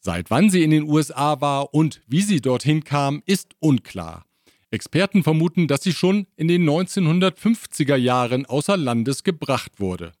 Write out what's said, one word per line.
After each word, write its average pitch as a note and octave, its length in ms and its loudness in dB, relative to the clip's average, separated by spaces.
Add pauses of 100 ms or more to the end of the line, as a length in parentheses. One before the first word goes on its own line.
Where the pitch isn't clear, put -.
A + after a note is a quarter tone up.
Seit E2+ 300 -6
wann F3+ 200 4
sie F3+ 120 2
in D#3 80 4
den D#3 140 4
U D3+ 140 2
S D3 120 0
A D3 300 -2
war C#3+ 340 -2
und D3+ 320 0
wie D#3+ 160 0
sie G3+ 180 0
dorthin C3+ 420 0
kam, C#3+ 440 -2
ist - 340 -2
unklar. F2 680 -2 (440)
Experten F3 520 -2
vermuten, D#3+ 460 0
dass C#3 140 -2
sie F#3 100 -2
schon F#3+ 340 0 (100)
in D#3 120 -2
den F3 160 2
neunzehnhundertfünfziger F3 1300 0
Jahren B2 500 0
außer D3 300 -2
Landes B2+ 460 -2
gebracht C#3 580 -4
wurde. F2 400 -6